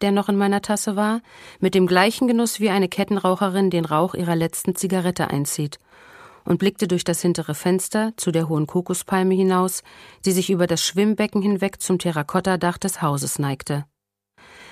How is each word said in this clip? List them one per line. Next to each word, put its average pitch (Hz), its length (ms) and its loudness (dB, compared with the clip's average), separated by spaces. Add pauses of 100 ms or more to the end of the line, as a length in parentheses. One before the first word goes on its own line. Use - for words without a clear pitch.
der 202 80 2
noch 202 180 0
in 202 80 2
meiner 202 240 2
Tasse 208 360 -4
war, 214 260 -2 (380)
mit 185 140 2
dem 185 120 6
gleichen 196 400 4
Genuss, 233 320 0
wie 208 120 2
eine 185 180 2
Kettenraucherin 190 840 0
den 170 140 0
Rauch 156 300 0
ihrer 170 200 0
letzten 165 400 -2
Zigarette 180 560 -2
einzieht, 147 480 -4 (640)
und 170 140 2
blickte 190 300 0
durch 175 160 0
das 170 180 -2
hintere 165 320 0
Fenster 214 600 0
zu - 160 -2
der 165 160 0
hohen 151 180 0
Kokospalme 185 680 0
hinaus, 185 500 0 (400)
die 190 80 2
sich 180 180 0
über 175 160 2
das 165 160 0
Schwimmbecken 208 580 0
hinweg 196 400 0
zum 185 200 0
Terrakottadach 175 760 0
des - 260 -6
Hauses 143 360 -2
neigte. 143 460 -4 (880)